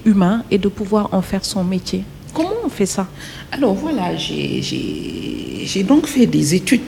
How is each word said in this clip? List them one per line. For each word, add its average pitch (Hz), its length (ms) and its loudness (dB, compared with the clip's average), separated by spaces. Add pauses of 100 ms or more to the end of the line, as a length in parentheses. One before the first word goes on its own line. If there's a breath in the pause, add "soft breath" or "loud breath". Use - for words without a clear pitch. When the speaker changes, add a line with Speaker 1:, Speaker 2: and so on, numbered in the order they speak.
Speaker 1:
humain 202 460 6
et 196 80 4
de 196 100 2
pouvoir 208 440 0
en 190 100 2
faire 190 220 -4
son 185 200 -2
métier ? 185 400 -2 (300)
Comment 339 180 0 (140)
on - 20 0
fait 208 160 -2
ça ? 185 240 -2 (420 loud breath)
Speaker 2:
Alors 262 220 2
voilà, 202 420 -2
j'ai, 147 460 -4
j'ai, 82 1040 -6
j'ai 190 200 -2
donc 285 220 4
fait 240 200 4
des 151 280 4
études 190 340 2